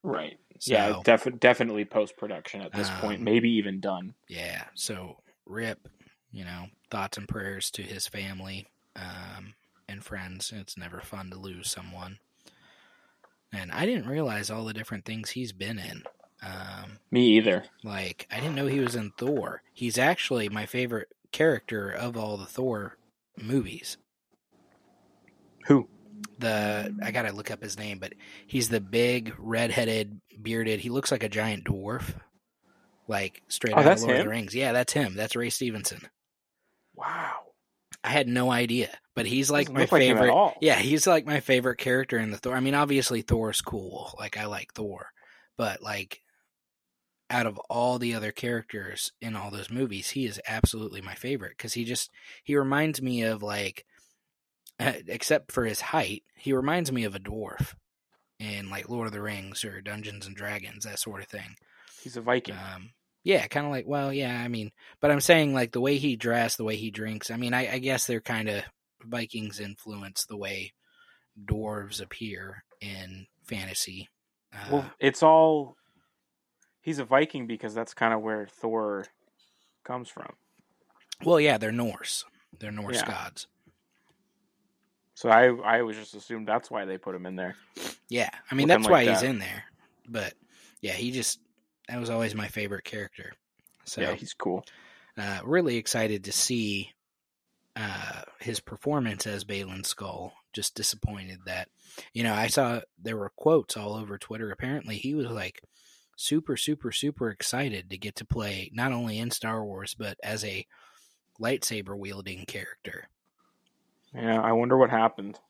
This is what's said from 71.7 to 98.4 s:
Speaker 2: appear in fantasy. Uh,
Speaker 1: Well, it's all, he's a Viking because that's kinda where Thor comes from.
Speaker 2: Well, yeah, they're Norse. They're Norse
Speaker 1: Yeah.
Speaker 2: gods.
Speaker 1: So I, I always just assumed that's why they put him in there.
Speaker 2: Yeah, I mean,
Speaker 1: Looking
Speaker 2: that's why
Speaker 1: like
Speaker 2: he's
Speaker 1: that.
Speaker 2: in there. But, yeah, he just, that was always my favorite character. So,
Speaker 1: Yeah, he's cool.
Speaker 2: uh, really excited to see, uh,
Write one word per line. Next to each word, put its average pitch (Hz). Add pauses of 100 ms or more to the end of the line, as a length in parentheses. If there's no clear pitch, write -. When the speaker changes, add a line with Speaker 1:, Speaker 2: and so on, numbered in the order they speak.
Speaker 2:
appear 98 (180)
in 95 (180)
fantasy. 95 (420)
Uh, 101
Speaker 1:
Well, 139
it's 135
all, 160 (1040)
he's 151
a 131
Viking 135
because 110
that's 113
kinda 113
where 107
Thor 107 (800)
comes 123
from. - (880)
Speaker 2:
Well, 170
yeah, 147
they're 110
Norse. 117 (340)
They're 104
Norse 107
Speaker 1:
Yeah. 107
Speaker 2:
gods. 92 (1700)
Speaker 1:
So -
I, 120
I 113
always 110
just 107
assumed 107
that's 113
why 104
they 95
put 92
him 90
in 92
there. 92 (520)
Speaker 2:
Yeah, 120 (200)
I 131
mean, 143
Speaker 1:
Looking 170
Speaker 2:
that's 214
why 147
Speaker 1:
like 117
Speaker 2:
he's 95
Speaker 1:
that. 127
Speaker 2:
in 120
there. 95 (440)
But, 113 (460)
yeah, 98
he 117
just, 127 (480)
that 120
was 117
always 113
my 104
favorite 101
character. 98 (520)
So, -
Speaker 1:
Yeah, 76
he's -
cool. - (520)
Speaker 2:
uh, 101
really 147
excited 107
to 98
see, 104 (840)
uh, 98 (180)